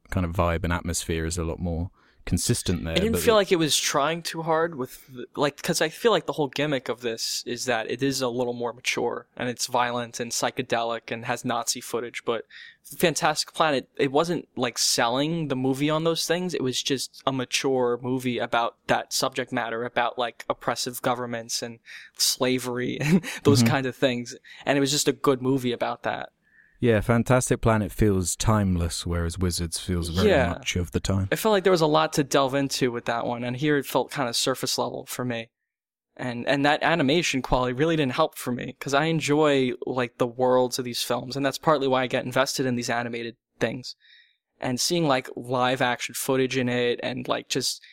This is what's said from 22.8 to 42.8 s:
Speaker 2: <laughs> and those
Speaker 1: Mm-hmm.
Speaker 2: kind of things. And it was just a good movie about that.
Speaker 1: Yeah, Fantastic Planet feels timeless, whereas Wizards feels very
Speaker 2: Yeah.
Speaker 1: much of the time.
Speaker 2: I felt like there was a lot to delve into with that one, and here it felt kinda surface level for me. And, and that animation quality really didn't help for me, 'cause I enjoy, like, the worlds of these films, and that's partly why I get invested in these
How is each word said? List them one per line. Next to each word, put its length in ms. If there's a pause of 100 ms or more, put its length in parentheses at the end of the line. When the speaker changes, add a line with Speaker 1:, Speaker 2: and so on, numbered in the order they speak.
Speaker 2:
<laughs> 40
and 200 (220)
those 160
Speaker 1:
Mm-hmm. 80
Speaker 2:
kind 180
of 100
things. 400 (300)
And 100
it 40
was 100
just 180
a 40
good 300
movie 300
about 300
that. 280 (500)
Speaker 1:
Yeah, 200
Fantastic 600
Planet 280
feels 460
timeless, 720
whereas 320
Wizards 400
feels 320
very 180
Speaker 2:
Yeah. 220
Speaker 1:
much 260
of 140
the 100
time. 320
Speaker 2:
I 40
felt 180
like 100
there 60
was 100
a 60
lot 280
to 100
delve 300
into 380
with 140
that 200
one, 180
and 120
here 220
it 80
felt 260
kinda 220
surface 420
level 300
for 180
me. 240 (680)
And, 300
and 180
that 180
animation 600
quality 300
really 240
didn't 160
help 240
for 160
me, 260
'cause 160
I 120
enjoy, 640 (140)
like, 320
the 80
worlds 520
of 60
these 180
films, 340
and 100
that's 120
partly 300
why 140
I 40
get 180
invested 420
in 100
these 140